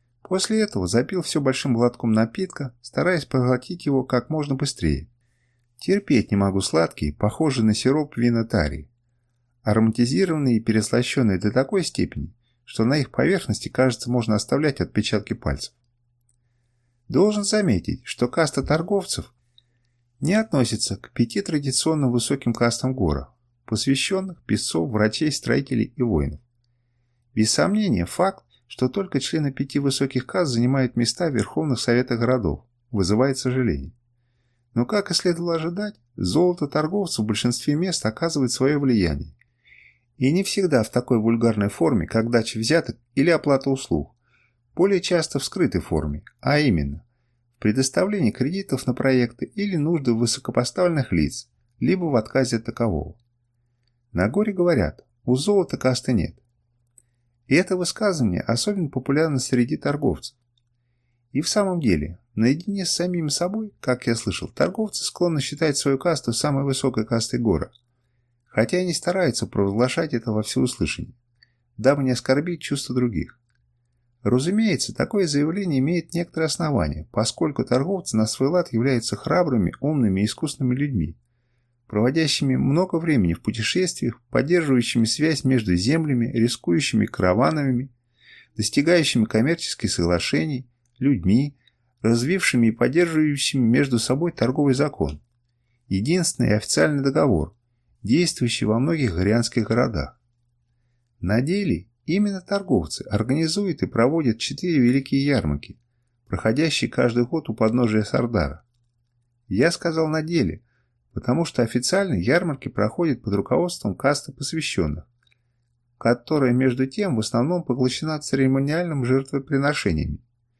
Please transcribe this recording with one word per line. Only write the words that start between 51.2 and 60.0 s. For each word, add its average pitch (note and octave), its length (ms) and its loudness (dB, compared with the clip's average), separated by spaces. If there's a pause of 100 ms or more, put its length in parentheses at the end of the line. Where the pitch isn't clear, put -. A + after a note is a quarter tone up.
либо F3 260 0
в D3 100 0
отказе A#2+ 420 0
от A2+ 60 -8
такового. E2+ 540 -4 (960)
На F#2 160 2
Горе G3+ 240 0
говорят: D#3+ 520 0 (200)
"У B2 100 2
золота F#3+ 420 0
касты B2+ 360 0
нет". F#2 240 -2 (1080)
И C#3 80 2
это F#3 200 2
высказывание F3 640 -2
особенно F3+ 460 -2
популярно C#3+ 520 -2
среди B2 360 0
торговцев. C#3+ 640 -4 (920)